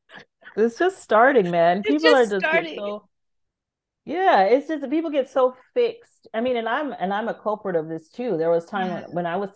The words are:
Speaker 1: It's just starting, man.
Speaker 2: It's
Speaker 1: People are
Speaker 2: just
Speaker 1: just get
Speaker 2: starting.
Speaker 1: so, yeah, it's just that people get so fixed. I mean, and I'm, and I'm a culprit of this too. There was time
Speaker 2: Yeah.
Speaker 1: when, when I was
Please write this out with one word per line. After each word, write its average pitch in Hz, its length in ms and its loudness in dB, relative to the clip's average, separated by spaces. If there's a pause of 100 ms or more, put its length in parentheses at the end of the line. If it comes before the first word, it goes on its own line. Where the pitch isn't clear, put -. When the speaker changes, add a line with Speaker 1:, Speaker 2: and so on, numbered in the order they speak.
(560)
Speaker 1:
It's 226 220 0
just 370 240 -2
starting, 220 480 4
man. 175 300 2
Speaker 2:
It's 208 100 -8
Speaker 1:
People 302 260 4
are 254 60 4
Speaker 2:
just 220 100 0
Speaker 1:
just 196 120 -2
get 311 80 0
Speaker 2:
starting. 330 260 -2
Speaker 1:
so, 208 320 -12 (960)
yeah, 320 380 2
it's 247 240 2
just 311 140 -6
that 269 100 -8
people 320 180 -2
get 285 180 -2
so 254 280 0 (180)
fixed. - 600 -4
I 220 80 -2
mean, 247 160 -2
and 226 120 -4
I'm, 269 240 -4
and 185 200 0
I'm 214 140 -2
a 196 60 -4
culprit 214 420 -4
of 160 140 -2
this 160 200 -10
too. 240 280 -4
There 165 140 2
was 170 140 2
time 196 220 -4
Speaker 2:
Yeah. 208 200 -6
Speaker 1:
when, - 80 -12
when 175 100 -4
I 170 120 -4
was 196 180 -6